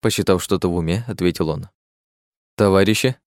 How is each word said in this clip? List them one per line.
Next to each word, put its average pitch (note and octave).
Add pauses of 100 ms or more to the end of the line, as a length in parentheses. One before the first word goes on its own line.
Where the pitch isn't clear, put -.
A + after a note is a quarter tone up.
посчитав G2
что-то F#2
в E2+
уме, F2
ответил F2
он. D2 (880)
"Товарищи?" G#2 (100)